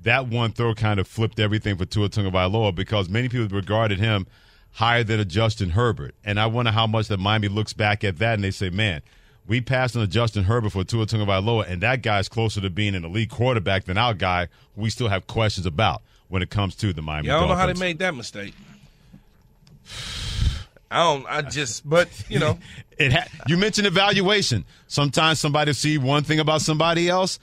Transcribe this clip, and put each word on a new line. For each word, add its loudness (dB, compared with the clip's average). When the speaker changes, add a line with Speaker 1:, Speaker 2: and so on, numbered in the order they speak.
Speaker 1:
That 2
one 0
throw 0
kind 0
of 0
flipped -4
everything 0
for -4
Tua -2
Tagovailoa 0
because -2
many 0
people -2
regarded 0
him 2
higher 2
than 0
a 0
Justin 0
Herbert. 0
And -2
I 2
wonder 0
how 2
much 0
that -2
Miami 2
looks -2
back 0
at -2
that 0
and -2
they 0
say, -4
"Man, -2
we 0
passed 0
on 0
a 0
Justin 0
Herbert 2
for -2
Tua -2
Tagovailoa, 0
and -4
that 0
guy's 0
closer -2
to -2
being -2
an -6
elite -2
quarterback 0
than -4
our 2
guy, 0
who -8
we -2
still -4
have -2
questions 0
about 0
when -2
it -4
comes 0
to -2
the -6
Miami -4
Speaker 2:
Yeah, 2
I 4
don't 2
know 2
how 2
they 0
Speaker 1:
Dolphins." -4
Speaker 2:
made -2
that -2
mistake. -12
<sighs> -20
I 0
don't, 2
I -2
just, -6
but, 4
you -2
know. 0
Speaker 1:
<laughs> -20
It 4
ha-, 2
you 2
mentioned 2
evaluation. 2
Sometimes 2
somebody 2
see 0
one 2
thing 2
about 2
somebody 2
else, 0